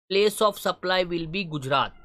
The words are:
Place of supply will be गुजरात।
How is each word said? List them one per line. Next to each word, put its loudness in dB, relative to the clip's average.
Place 2
of 2
supply 0
will -4
be -6
गुजरात। 0